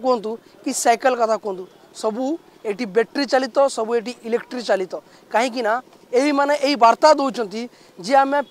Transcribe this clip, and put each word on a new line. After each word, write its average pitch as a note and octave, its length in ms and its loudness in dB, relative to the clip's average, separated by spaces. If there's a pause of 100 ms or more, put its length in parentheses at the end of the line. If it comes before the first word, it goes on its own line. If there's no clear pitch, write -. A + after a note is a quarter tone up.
କୁହନ୍ତୁ, A3+ 260 -2 (320)
କି C#4 80 -6
cycle B3+ 480 0
କଥା A3 240 0
କୁହନ୍ତୁ, F#3 220 -8 (380)
ସବୁ A3 220 -4 (460)
ଏଠି G#3 140 -6 (100)
battery B3 380 -2
ଚାଳିତ, C4 260 0 (180)
ସବୁ A3+ 220 -4
ଏଠି A#3 140 -8 (160)
electric A#3 420 -6
ଚାଳିତ। F#3+ 240 -2 (380)
କାହିଁକି A#3+ 340 0
ନା G#3 60 0 (400)
ଏଇମାନେ C#4 420 2 (120)
ଏଇ C#4+ 80 2 (100)
ବାର୍ତ୍ତା A#3 240 6 (100)
ଦେଉଛନ୍ତି A3+ 440 -4 (360)
ଯେ G3 240 -4
ଆମେ C#4 160 0 (120)